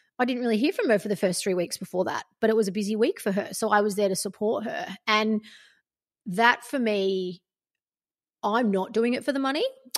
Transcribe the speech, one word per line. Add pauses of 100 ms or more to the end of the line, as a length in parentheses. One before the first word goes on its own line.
(180)
I
didn't
really
hear
from
her
for
the
first
three
weeks
before
that, (160)
but
it
was
a
busy
week
for
her.
So
I
was
there
to
support
her. (100)
And (840)
that
for
me, (1000)
I'm
not
doing
it
for
the
money. (340)